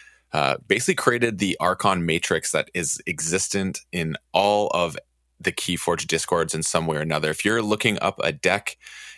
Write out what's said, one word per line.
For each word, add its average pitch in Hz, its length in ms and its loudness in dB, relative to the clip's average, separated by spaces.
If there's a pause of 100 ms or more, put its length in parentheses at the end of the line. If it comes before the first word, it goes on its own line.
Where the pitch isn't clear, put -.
(320)
uh, 71 260 2 (100)
basically 120 260 2
created 120 440 2
the 92 200 2
Archon 92 480 2
Matrix 82 460 0
that - 200 0
is - 320 -4
existent 90 760 -2 (100)
in 82 260 -4 (140)
all 104 380 4
of 85 280 0 (440)
the - 100 -2
Keyforge - 560 -2
Discords 82 480 0
in 80 80 -2
some 82 240 0
way 78 120 0
or - 20 -2
another. 76 300 0
If - 140 -4
you're 113 180 2
looking 104 380 0
up - 220 -2
a - 80 2
deck - 460 -2 (420)